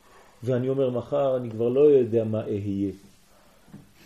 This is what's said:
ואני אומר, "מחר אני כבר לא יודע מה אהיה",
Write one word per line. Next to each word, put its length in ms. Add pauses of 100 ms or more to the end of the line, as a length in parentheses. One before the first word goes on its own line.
(440)
ואני 260
אומר, 200
"מחר 480
אני 120
כבר 200
לא 100
יודע 440
מה 180
אהיה", 500 (1120)